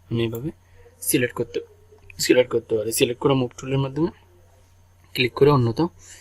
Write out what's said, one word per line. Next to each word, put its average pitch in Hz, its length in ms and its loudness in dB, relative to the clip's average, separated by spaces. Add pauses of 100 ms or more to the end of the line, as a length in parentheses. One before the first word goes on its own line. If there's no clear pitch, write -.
(100)
আমি 117 140 -2
এভাবে 117 260 -6 (500)
সিলেক্ট 127 340 -2
করতে, - 260 -6 (580)
সিলেক্ট 123 340 4
করতে 113 240 -2
পারি। 110 160 -4
সিলেক্ট 120 300 -2
করা 139 120 4
মুভ 127 240 0
টুলের 135 200 -4
মাধ্যমে 139 320 -2 (1040)
ক্লিক 123 200 0
করে 139 180 6
অন্যত 131 360 2 (340)